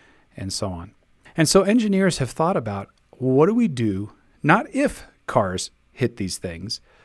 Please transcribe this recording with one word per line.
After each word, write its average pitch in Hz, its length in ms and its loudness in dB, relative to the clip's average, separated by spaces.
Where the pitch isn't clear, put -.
And 98 160 -8
so 104 160 -6
on. 87 240 -10
And 160 120 2
so 190 140 6
engineers 196 560 2
have 127 120 -4
thought 170 260 -2
about, 101 340 -6
what 131 280 4
do 214 80 2
we 233 120 2
do, 107 460 -2
not 175 280 2
if - 360 -2
cars 92 460 -2
hit 120 280 -4
these 95 200 -6
things, 90 420 -10